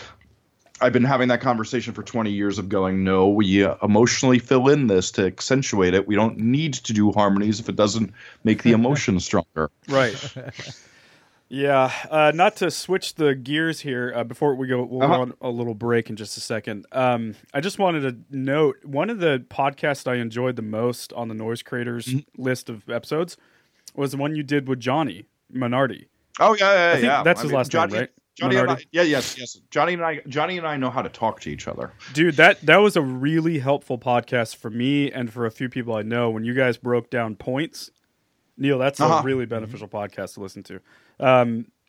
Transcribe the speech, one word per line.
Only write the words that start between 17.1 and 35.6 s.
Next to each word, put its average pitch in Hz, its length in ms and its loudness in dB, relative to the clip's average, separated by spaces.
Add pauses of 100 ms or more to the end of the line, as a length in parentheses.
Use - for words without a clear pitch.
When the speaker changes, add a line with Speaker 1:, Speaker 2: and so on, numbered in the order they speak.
Speaker 2:
I 143 80 -4
just 196 180 -6
wanted 170 220 0
to 131 360 -8
note, 139 460 0
one 143 260 -4
of 233 100 -6
the 143 300 0
podcasts 139 640 -4
I 123 40 -2
enjoyed 120 420 -4
the 120 40 -8
most 110 520 -4
on 117 160 -8
the 110 40 -10
Noise 110 300 -8
Creators 120 440 -8
Speaker 1:
Mm-hmm. 131 340 -6
Speaker 2:
list 127 280 -4
of 113 200 -14
episodes 151 480 -6 (580)
was 139 160 -4
the 139 60 -8
one 147 180 -4
you 151 80 -6
did 139 240 -2
with 131 140 -4
Johnny 123 420 -2 (300)
Minardi. 127 540 -2 (300)
Speaker 1:
Oh, 208 220 6
yeah, 196 140 4
yeah, 175 160 6
Speaker 2:
I 170 60 4
think 127 100 2
Speaker 1:
yeah. 135 180 2
Speaker 2:
that's 170 160 4
Speaker 1:
I 117 40 -8
Speaker 2:
his 143 80 -4
Speaker 1:
mean, 139 60 0
Speaker 2:
last 127 140 -2
Speaker 1:
Johnny, 165 220 0
Speaker 2:
name, 107 80 -2
right? - 80 -6 (260)
Speaker 1:
Johnny 131 220 -2
and 127 100 2
Speaker 2:
Minardi? - 140 -2
Speaker 1:
I, - 100 -20
yeah, 165 120 2
yes, 143 360 0
yes. - 220 -16 (100)
Johnny 160 220 0
and 170 100 -4
I, 160 240 -4
Johnny 151 300 -4
and 165 100 -8
I 151 80 -4
know 131 140 -2
how 123 120 -4
to 98 80 -6
talk 110 320 -6
to - 80 -10
each - 200 -10
other. - 240 -10 (180)
Speaker 2:
Dude, 156 240 2
that, 165 300 8
that 156 160 8
was 208 160 4
a 165 40 2
really 147 580 0
helpful 135 380 -2
podcast 120 600 -2
for 120 120 -12
me 135 440 -2
and 120 180 -8
for 120 140 -6
a 110 60 -4
few 127 180 -8